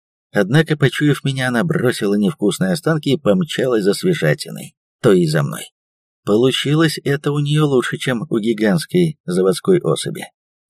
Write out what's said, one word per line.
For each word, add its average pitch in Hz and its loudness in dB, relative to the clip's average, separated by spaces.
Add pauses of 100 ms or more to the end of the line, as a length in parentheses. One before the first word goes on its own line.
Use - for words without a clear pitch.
(300)
Однако, 143 2
почуяв 143 0
меня, 131 -2
она 120 0
бросила 113 0
невкусные 98 0
останки 156 -2
и 131 2
помчалась 120 0
за 98 2
свежатиной, 78 -2 (240)
то 120 4
есть 85 4
за 78 0
мной. - -8 (520)
Получилось 135 2
это 143 -2
у 143 -2
нее 151 0
лучше, 127 0
чем 120 -4
у 117 -2
гигантской 101 0
заводской 92 0
особи, - -4 (460)